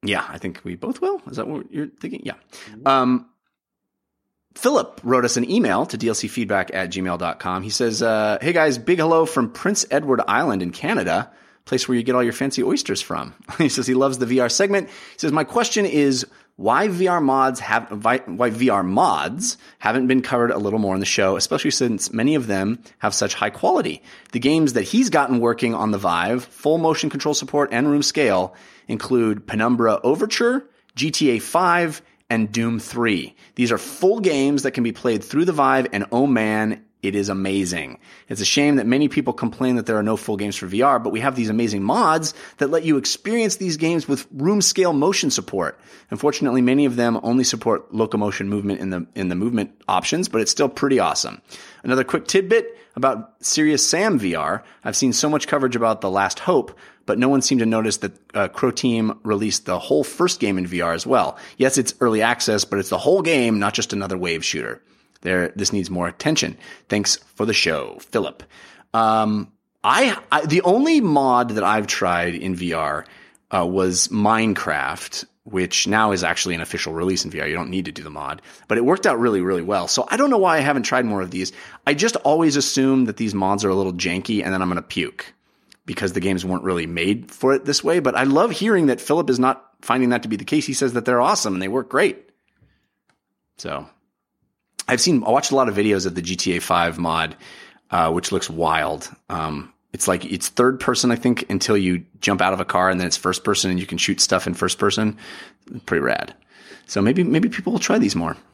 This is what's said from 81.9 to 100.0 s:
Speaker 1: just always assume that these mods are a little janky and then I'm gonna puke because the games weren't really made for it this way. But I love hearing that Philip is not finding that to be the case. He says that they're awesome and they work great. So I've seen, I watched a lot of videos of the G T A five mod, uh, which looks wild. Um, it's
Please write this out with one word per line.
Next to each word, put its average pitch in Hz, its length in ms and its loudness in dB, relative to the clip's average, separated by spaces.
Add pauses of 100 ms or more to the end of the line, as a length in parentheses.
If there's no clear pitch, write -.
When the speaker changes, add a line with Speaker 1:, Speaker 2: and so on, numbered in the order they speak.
Speaker 1:
just 214 220 0
always 156 380 2
assume 135 520 2
that 107 100 -6
these 107 180 -2
mods 98 300 0
are 98 60 2
a 95 40 2
little 95 200 0
janky 92 500 -2
and 92 80 -2
then 95 100 0
I'm 92 60 -2
gonna 90 140 -2
puke - 500 -8 (520)
because - 280 -6
the 90 80 -4
games 92 240 -2
weren't 92 200 -4
really 87 220 -2
made 90 460 -2
for 131 220 2
it 135 100 -2
this 143 180 0
way. 165 160 2
But 139 160 0
I 123 80 2
love 151 300 2
hearing 185 340 2
that 123 140 2
Philip 156 300 0
is 123 100 2
not 131 280 0 (120)
finding 123 300 2
that 120 120 0
to 113 60 -10
be 110 80 -4
the 104 80 -8
case. 151 220 0
He 139 80 -6
says 123 180 0
that 120 140 -2
they're 123 140 4
awesome 120 340 2
and 92 80 -4
they 95 40 -4
work 117 220 -4
great. - 420 -2 (1300)
So 73 320 -10 (1000)
I've 127 140 0
seen, 147 240 2
I 107 60 0
watched - 200 2
a 135 60 2
lot 127 120 4
of 101 60 -2
videos 101 320 2
of 85 80 -4
the 90 80 -4
G 90 140 -4
T 87 200 -2
A 85 40 -2
five 85 380 0
mod, 80 380 -2 (540)
uh, 82 200 2
which 85 220 -2
looks 95 180 -2
wild. 80 600 -2 (180)
Um, 78 440 -8 (200)
it's - 160 -4